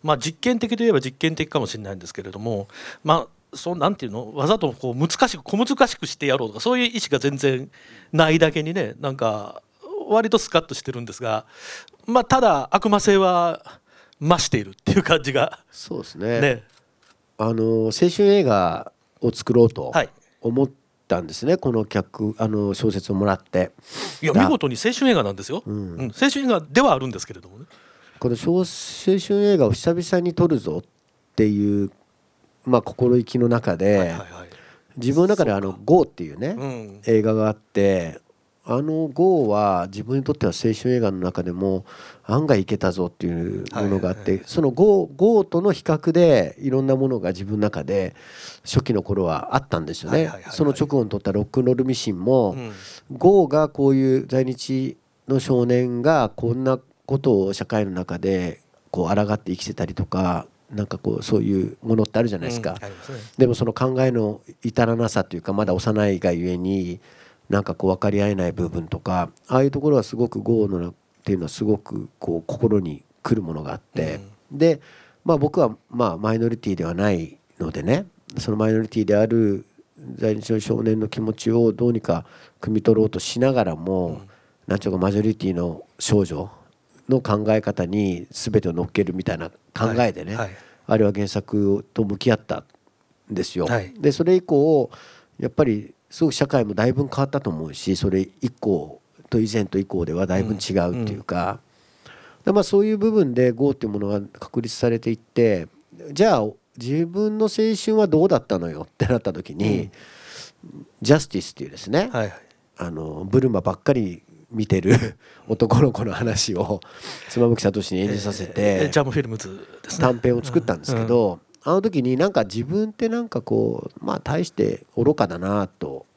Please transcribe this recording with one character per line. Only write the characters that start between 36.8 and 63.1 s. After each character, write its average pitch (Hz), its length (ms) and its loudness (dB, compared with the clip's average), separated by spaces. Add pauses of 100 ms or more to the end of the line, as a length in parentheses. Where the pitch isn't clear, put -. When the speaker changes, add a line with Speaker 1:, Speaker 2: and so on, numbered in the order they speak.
Speaker 2:
映 110 160 4
画 110 120 2
が 107 120 2
あ 107 60 0
っ - 20 -4
て、 92 640 0 (520)
あ 127 100 0
の 156 260 -2
ゴ 165 380 2
ー - 20 0
は 101 420 2
自 104 140 -10
分 127 140 -2
に 135 60 -2
と 147 80 -2
っ - 40 0
て - 100 -2
は 87 60 0
青 113 220 0
春 127 200 0
映 123 60 2
画 104 100 2
の 95 80 -6
中 90 240 -2
で 87 80 -4
も 95 340 -2 (400)
案 139 220 0
外 117 140 6
い 92 60 -2
け 107 120 -2
た 92 140 0
ぞ 90 140 -2
っ 85 40 -6
て - 160 -8
い 87 60 0
う 92 320 -4 (100)
も 110 80 -4
の 98 160 0
が 92 120 -2
あ - 20 -4
っ - 20 -4
て、 - 60 -12
Speaker 1:
は 98 80 -8
い - 20 0
は 95 40 4
い - 20 0
は 95 60 -6
い。 - 40 -20
Speaker 2:
そ - 140 0
の 139 100 4
ゴ 185 360 4
ー、 - 100 -16
ゴ 208 240 4
ー 190 40 0
と 175 180 0
の 202 100 4
比 - 100 -4
較 160 300 0
で 147 480 4
い 139 100 -2
ろ 135 120 2
ん 135 40 0
な 135 80 4
も 135 140 2
の 120 120 -2
が 90 100 -2
自 95 140 -6
分 104 100 -4
の 104 80 0
中 90 220 -2
で 95 300 -2 (480)
初 - 220 0
期 117 100 -2
の 98 80 0
頃 95 220 -2
は 80 320 -2
あ - 20 6
っ 135 100 -2
た 87 120 -2
ん 76 60 -6
で 80 80 -8
す - 100 -12
よ 98 80 -4
ね。 143 60 4
Speaker 1:
は 160 40 2
い 156 40 0
は 156 60 -6
い - 20 -14
は 95 60 -16
い - 40 -20
は - 60 -16
い。 - 20 -12
Speaker 2:
そ 156 120 0
の 143 60 4
直 139 160 -2
後 139 160 2
に 107 60 -2
撮 104 80 -6
っ 98 40 -6
た 98 120 -2
ロ 104 100 0
ッ - 40 0
ク 131 160 0
ン - 20 0
ロ 127 80 4
ー - 20 4
ル 127 100 0
ミ 131 100 0
シ 117 160 -4
ン 90 100 -4
も、 113 320 4
Speaker 1:
う - 40 -6
ん。 113 160 -10 (380)
Speaker 2:
ゴ 175 360 4
ー - 20 -8
が 151 220 2
こ 139 180 2
う 135 80 4
い 131 220 2
う - 80 -4
在 131 180 0
日 131 520 -4 (300)
の 135 140 0
少 123 260 2
年 123 360 0
が 143 260 2
こ 117 240 -4
ん 131 100 -4
な 131 160 0 (280)
こ 139 120 -2
と 127 280 4
を 101 80 -2
社 - 100 -6
会 107 220 -2
の 98 40 -6
中 90 280 -6
で 90 420 -2 (300)
こ 87 200 -2
う 101 40 2
抗 104 80 2 (100)
っ 107 60 -2
て - 140 -10
生 90 40 -4
き - 80 -12
て 104 100 -10
た 101 120 -4
り 90 80 -12
と 92 100 -4
か、 90 420 -2 (240)
な 104 140 -6
ん - 20 -6
か - 120 -8
こ 107 220 -2
う - 40 -10
そ 107 140 2
う 110 40 2
い 98 300 0
う - 100 -18
も 113 140 2
の 107 80 2
っ - 20 -2
て 107 140 -2
あ - 20 2
る 120 60 0
じ 101 80 -6
ゃ - 20 -10
な 82 60 -10
い - 60 -6
で 120 40 -6
す 117 60 -8
か。 90 120 -6
Speaker 1:
う - 20 -10
ん、 92 100 -14
あ 101 40 -14
り 98 60 -16
ま - 80 -20
す 139 100 -16